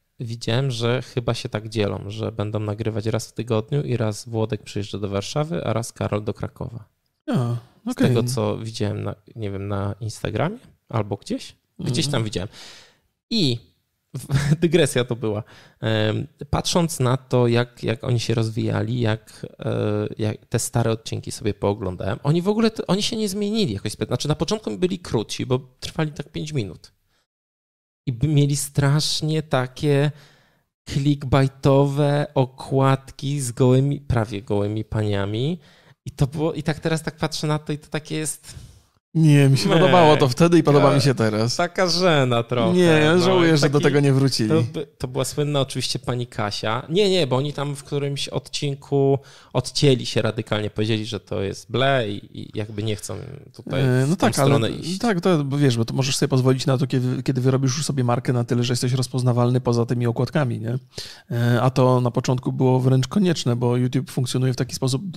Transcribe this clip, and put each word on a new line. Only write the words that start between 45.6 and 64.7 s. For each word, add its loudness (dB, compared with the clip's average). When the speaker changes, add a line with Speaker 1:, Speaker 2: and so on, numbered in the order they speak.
Speaker 1:
oczywiście -4
pani -4
Kasia. -4
Nie, 2
nie, 2
bo 0
oni -2
tam -6
w -16
którymś -4
odcinku 0
odcięli 2
się -2
radykalnie, -2
powiedzieli, -2
że -6
to -6
jest -8
ble 2
i, -12
i -14
jakby -6
nie -2
chcą -10
tutaj -4
Speaker 2:
E, 4
no 2
Speaker 1:
w -8
tą 2
Speaker 2:
tak, 0
ale 4
Speaker 1:
stronę 2
iść. -8
Speaker 2:
tak, 0
to, 2
bo -4
wiesz, 4
bo 0
to -8
możesz -2
sobie 0
pozwolić 2
na 2
to, 0
kiedy, -2
kiedy 0
wyrobisz 2
już -4
sobie -2
markę 0
na 0
tyle, 0
że -2
jesteś 0
rozpoznawalny 2
poza 2
tymi 0
okładkami, 0
nie? -4
E, 2
a 4
to 4
na 0
początku -2
było 2
wręcz 2
konieczne, 0
bo 0
YouTube -2
funkcjonuje -2
w -4
taki -4